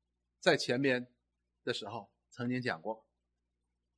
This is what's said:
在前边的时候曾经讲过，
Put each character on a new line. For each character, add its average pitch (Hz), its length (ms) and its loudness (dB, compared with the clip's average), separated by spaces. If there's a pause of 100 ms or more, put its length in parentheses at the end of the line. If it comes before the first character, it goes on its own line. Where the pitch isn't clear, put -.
(400)
在 160 180 6
前 127 240 0
边 127 260 2 (560)
的 123 80 -2
时 113 160 -6
候 104 220 -10 (220)
曾 120 180 -6
经 127 100 -2
讲 98 220 -4
过， 107 240 -10 (920)